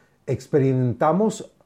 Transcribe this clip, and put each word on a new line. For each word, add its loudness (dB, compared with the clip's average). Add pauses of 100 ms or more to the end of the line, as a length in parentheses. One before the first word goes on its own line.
(260)
experimentamos 0 (120)